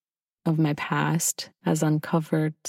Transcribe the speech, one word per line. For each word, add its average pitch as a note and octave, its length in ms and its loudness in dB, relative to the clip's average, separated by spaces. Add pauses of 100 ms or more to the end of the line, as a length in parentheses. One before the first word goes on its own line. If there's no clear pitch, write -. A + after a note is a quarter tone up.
(440)
of D#3+ 140 2
my D3+ 160 2
past, D3+ 760 -2 (140)
has D#3+ 180 0
uncovered D#3 720 0 (140)